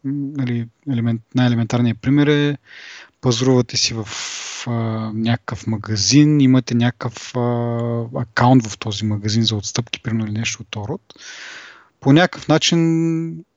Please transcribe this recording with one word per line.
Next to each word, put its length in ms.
М, 100
нали, 540
елемент-, 320
най-елементарният 640
пример 260
е, 300
пазарувате 560
си 160
в, 140
а, 40
някакъв 540
магазин, 720
имате 340
някакъв, 600
а, 40
акаунт 520
в 100
този 280
магазин 380
за 120
отстъпки, 480
примерно, 220
или 140
нещо 220
от 60
този 200
род. 140
По 140
някакъв 340
начин 1000